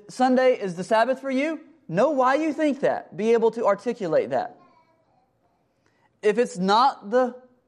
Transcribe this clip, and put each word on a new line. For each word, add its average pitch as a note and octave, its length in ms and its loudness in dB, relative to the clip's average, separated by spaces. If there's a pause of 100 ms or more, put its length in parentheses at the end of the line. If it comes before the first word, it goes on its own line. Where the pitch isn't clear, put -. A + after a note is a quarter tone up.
Sunday B3+ 500 2
is F#3 160 -6
the F3+ 80 -8
Sabbath A#3 380 0
for C4+ 100 -8
you, D4+ 300 -2 (260)
know G#3 220 0
why C4 260 2
you D#4 160 0
think D4+ 300 -2
that. C#3 340 -4
Be G#3+ 160 0
able A3+ 200 2
to A3+ 140 -6
articulate F#3 680 -2
that. A#2+ 260 -4 (1600)
If G#3 160 0
it's A#3+ 200 -2
not G3+ 540 0
the B3 220 0 (340)